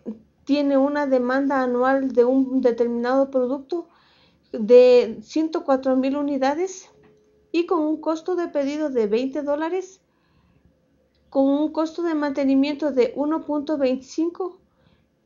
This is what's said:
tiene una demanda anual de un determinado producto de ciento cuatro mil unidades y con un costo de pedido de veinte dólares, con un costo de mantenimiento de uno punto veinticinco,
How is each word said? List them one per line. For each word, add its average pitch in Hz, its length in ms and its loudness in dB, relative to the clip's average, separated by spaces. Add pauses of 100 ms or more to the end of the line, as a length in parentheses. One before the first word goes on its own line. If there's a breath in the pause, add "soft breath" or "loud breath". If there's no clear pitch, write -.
(440)
tiene 277 320 0
una 285 300 0
demanda 262 560 0
anual 254 500 0
de 240 120 4
un 262 360 2
determinado 240 680 0
producto 277 580 -4 (600 soft breath)
de 240 720 6
ciento 320 420 -4
cuatro 262 320 0
mil 269 200 0
unidades 294 720 -4 (640)
y 339 140 0
con 339 160 0
un 311 180 -2
costo 320 340 -4
de 339 140 -2
pedido 294 420 -4
de 233 160 0
veinte 262 360 -2
dólares, 320 580 -6 (1300)
con 269 180 2
un 294 240 0
costo 311 300 -6
de 339 120 -2
mantenimiento 285 760 -2
de 247 220 2
uno 302 300 -4
punto 294 340 -4
veinticinco, 320 800 -4 (680)